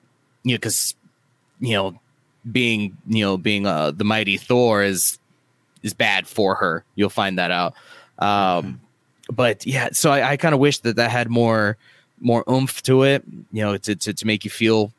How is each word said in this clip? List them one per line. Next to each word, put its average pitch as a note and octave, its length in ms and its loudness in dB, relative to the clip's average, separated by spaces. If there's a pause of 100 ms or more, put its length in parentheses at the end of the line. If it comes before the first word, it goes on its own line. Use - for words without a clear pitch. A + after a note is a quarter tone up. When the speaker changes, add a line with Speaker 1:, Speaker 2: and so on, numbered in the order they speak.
(440)
Speaker 1:
you B2+ 120 0
know, G#2+ 40 -4
'cause, - 360 -4 (640)
you A#2+ 140 -4
know, F#2+ 260 -4 (520)
being, A2 460 -2 (100)
you G#2+ 160 0
know, G2 140 0
being, G2+ 280 -2
uh, D2+ 260 0
the F2 120 -6
mighty G#2 340 0
Thor A#2 460 2
is, G2 340 -2 (640)
is G#2 120 -8
bad G2+ 340 0
for F#2+ 280 0
her. E2 280 -2 (120)
You'll G2+ 140 0
find F#2+ 300 -2
that F2 120 -2
out. F2 220 -2 (460)
Um, F#2+ 460 0
Speaker 2:
Okay. - 720 -16
Speaker 1:
but A#2 300 0
yeah, C3 280 -2
so - 180 2
I, C#3 200 2
I C#3+ 60 0
kinda D#3 200 2
wish C#3 220 4
that A#2 180 -2
that A#2 120 2
had A#2 200 -2
more, A2+ 480 2 (420)
more A#2 300 2
oomph C3 340 0
to C3 200 4
it, C#3 200 2 (300)
you A2 80 -4
know, G2+ 160 0
to, G#2 180 -4
to, G2+ 180 -4
to - 140 -8
make G#2+ 160 0
you G#2+ 80 -8
feel A2 480 2